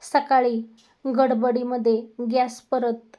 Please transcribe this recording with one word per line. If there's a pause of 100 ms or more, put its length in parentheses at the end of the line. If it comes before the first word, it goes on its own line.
सकाळी (440)
गडबडीमध्ये
गॅस
परत